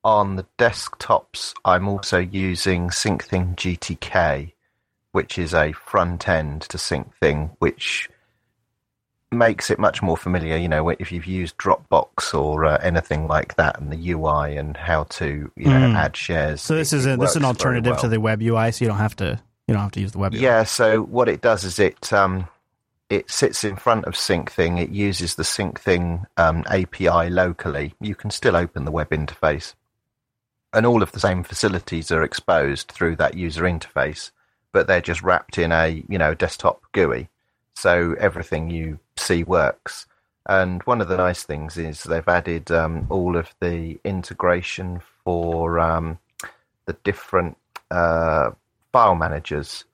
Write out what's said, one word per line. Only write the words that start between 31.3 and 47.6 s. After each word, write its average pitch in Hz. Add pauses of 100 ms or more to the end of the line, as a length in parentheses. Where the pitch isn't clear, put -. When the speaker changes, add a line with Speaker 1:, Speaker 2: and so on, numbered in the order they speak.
Speaker 1:
facilities 87
are 82
exposed 71
through 85
that -
user 82
interface, 78 (420)
but 90
they're 90
just 85
wrapped 90
in 82
a, 80
you 98
know, 78
desktop - (100)
gui. 69 (460)
So 85
everything 85
you 80 (180)
see 85
works. 80 (420)
And 92
one 120
of 87
the 92
nice 90
things 76
is 80
they've 80
added, 85
um, 80
all 90
of 82
the 85
integration 90 (220)
for, 85
um, 82 (680)
the 92 (100)
different, 90 (340)